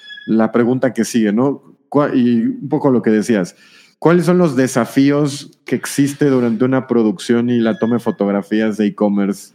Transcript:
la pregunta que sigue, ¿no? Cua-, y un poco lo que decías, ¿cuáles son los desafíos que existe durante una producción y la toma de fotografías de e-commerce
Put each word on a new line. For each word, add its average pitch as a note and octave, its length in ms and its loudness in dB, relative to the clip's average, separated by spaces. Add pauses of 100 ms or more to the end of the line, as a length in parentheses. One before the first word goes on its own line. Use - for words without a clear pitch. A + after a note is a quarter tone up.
(260)
la A2 260 0
pregunta A#2+ 420 0
que A2+ 100 -2
sigue, G#2+ 280 0
¿no? B2+ 300 -2 (280)
Cua-, C#3+ 240 0
y A#2+ 280 2
un C3 260 -4
poco C#3+ 220 0
lo A#2 120 2
que A2+ 80 0
decías, G#2 460 0 (420)
¿cuáles E3+ 280 2
son F3+ 120 2
los D#3+ 180 2
desafíos C3+ 1080 0
que - 100 -2
existe C#3+ 500 -2
durante A#2+ 380 2
una C3 220 0
producción A#2 640 0
y A#2+ 80 0
la A2+ 200 0
toma A#2 180 0
de A2 40 -4
fotografías G2+ 760 -2
de G#2 80 0
e-commerce G2+ 680 -2